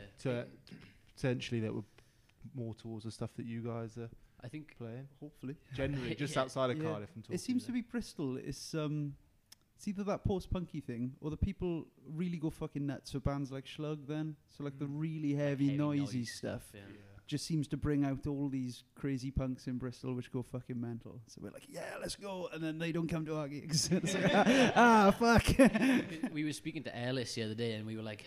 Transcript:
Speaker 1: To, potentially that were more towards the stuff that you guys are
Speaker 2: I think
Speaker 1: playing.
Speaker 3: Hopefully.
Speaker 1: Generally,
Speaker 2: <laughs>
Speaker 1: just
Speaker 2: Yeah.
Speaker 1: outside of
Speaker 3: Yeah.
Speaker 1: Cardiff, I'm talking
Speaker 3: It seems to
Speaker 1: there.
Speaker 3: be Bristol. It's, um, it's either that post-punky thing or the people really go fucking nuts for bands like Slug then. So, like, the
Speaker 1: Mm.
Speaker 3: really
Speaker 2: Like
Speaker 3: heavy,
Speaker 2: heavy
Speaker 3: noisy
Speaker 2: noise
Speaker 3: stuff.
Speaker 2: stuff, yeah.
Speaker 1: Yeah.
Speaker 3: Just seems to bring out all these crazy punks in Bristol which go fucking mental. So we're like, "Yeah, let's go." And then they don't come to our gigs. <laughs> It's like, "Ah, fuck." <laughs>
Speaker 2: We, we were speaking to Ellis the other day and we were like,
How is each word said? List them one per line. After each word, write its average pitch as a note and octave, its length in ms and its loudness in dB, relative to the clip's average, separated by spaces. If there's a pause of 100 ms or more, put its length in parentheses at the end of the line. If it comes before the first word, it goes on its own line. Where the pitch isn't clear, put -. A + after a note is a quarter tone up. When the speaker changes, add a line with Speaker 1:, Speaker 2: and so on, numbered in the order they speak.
(200)
Speaker 1:
To, B2 280 -2 (680)
potentially B2+ 480 -2
that A2 120 -2
were A2+ 100 -4 (720)
more A2+ 180 -6
towards A2+ 300 -10
the A2+ 80 -6
stuff A2+ 240 -6
that A#2+ 100 -8
you A#2 180 -6
guys A2+ 340 -6
are A#2 120 -8 (340)
Speaker 2:
I B2+ 60 -12
think D3+ 280 -14
Speaker 1:
playing. A#2+ 300 -10 (120)
Speaker 3:
Hopefully. D3 380 -12 (160)
Speaker 1:
Generally, C3+ 420 -2
Speaker 2:
<laughs> - 0 -
Speaker 1:
just C#3+ 200 -4
Speaker 2:
Yeah. C3+ 80 4
Speaker 1:
outside C3 260 2
of A#2+ 80 0
Speaker 3:
Yeah. D#3 60 -2
Speaker 1:
Cardiff, B2+ 320 -4
I'm A2+ 80 -12
talking F3 100 -8
Speaker 3:
It F3+ 60 -2
seems B3 260 0
to C4 60 -4
Speaker 1:
there. A#3+ 100 0
Speaker 3:
be A3+ 80 -12
Bristol. C#3+ 480 -4
It's, - 380 -8
um, D3 400 -2 (600)
it's - 120 -8
either G3+ 160 -4
that F#3+ 200 -2
post-punky F3+ 560 0
thing B2+ 420 -4
or D3+ 100 -2
the D3+ 60 -4
people F3+ 500 0 (180)
really E3+ 320 -4
go D#3 140 -2
fucking C#3+ 340 -6
nuts - 280 -6
for C#3 60 -4
bands C#3 320 -2
like C3+ 140 -8
Slug D3+ 400 -8
then. D#3 300 -4 (140)
So, - 140 -12
like, C#3 140 -6
the C#3+ 80 -4
Speaker 1:
Mm. C#3+ 140 -6
Speaker 3:
really D#3 340 0
Speaker 2:
Like C#3+ 100 2
Speaker 3:
heavy, C#3 220 2
Speaker 2:
heavy C#3 140 4
Speaker 3:
noisy C#3+ 400 2
Speaker 2:
noise A#2 120 -4
Speaker 3:
stuff. A#2 380 -6
Speaker 2:
stuff, - 60 -20
yeah. G2+ 120 -16
Speaker 1:
Yeah. G#2 140 -16 (240)
Speaker 3:
Just - 220 -4
seems D#3 220 0
to D3 80 -2
bring C#3+ 280 2
out C3+ 220 -2
all C#3+ 200 -2
these B2+ 360 -4 (100)
crazy C3+ 380 -4
punks C3 360 -2
in B2 120 -4
Bristol B2+ 340 -6
which B2 180 -6
go B2+ 120 -2
fucking B2 360 -8
mental. A#2 460 -8
So - 160 -20
we're - 80 -10
like, - 180 -16
"Yeah, F3+ 320 -10
let's - 160 -6
go." F#3+ 380 -8
And D#3+ 100 -6
then D#3+ 140 -2
they E3 140 -2
don't E3 160 0
come D#3+ 180 -2
to D#3 120 -4
our D3 100 -2
gigs. D3 440 0
<laughs> - 0 -
It's F3 220 2
like, F3+ 180 4 (440)
"Ah, G#3+ 420 10
fuck." A#3 300 6
<laughs> - 100 6
Speaker 2:
We, A#3 760 6
we D3+ 120 -2
were D3+ 100 0
speaking D3+ 300 -6
to - 120 -8
Ellis B2 380 -2
the A#2 80 -2
other G#2+ 140 -2
day A#2 180 0
and G#2+ 140 -4
we A2 100 -4
were A2 60 -6
like, A2 240 -10